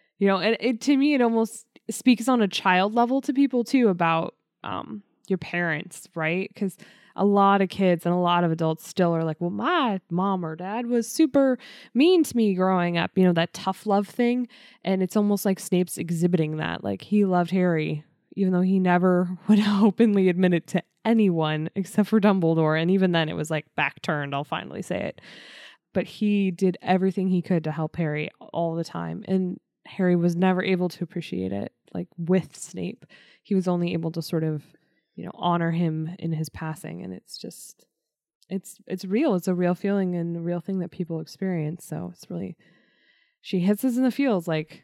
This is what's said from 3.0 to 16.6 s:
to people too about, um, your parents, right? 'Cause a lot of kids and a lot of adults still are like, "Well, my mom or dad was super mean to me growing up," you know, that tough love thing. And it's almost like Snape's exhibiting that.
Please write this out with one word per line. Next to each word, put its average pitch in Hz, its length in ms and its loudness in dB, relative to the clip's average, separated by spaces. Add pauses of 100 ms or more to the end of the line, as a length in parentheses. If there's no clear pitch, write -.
to 269 120 -4
people 262 300 2
too 240 260 4
about, 165 460 0 (280)
um, - 400 -10 (240)
your 190 100 0
parents, 170 800 -6
right? 165 400 -4
'Cause 190 220 -6 (400)
a 196 80 2
lot 202 360 4
of 185 80 0
kids 180 360 2
and 175 80 2
a 180 40 2
lot 175 260 2
of 165 80 2
adults 160 360 -2
still 170 280 0
are 165 80 -2
like, 160 180 -4
"Well, 175 80 -2
my 226 500 0 (120)
mom 185 340 0
or 160 100 -8
dad 202 300 -8
was 233 240 0
super 269 480 2 (360)
mean 330 300 6
to - 140 -4
me 208 160 4
growing 180 440 2
up," 175 200 0
you 185 60 6
know, 180 100 6
that 165 200 0
tough - 320 -6
love 202 220 2
thing. 240 400 0 (360)
And 190 180 0
it's 180 140 -2
almost 208 300 2
like 190 140 0
Snape's 180 380 -2
exhibiting 165 600 0
that. 156 260 -4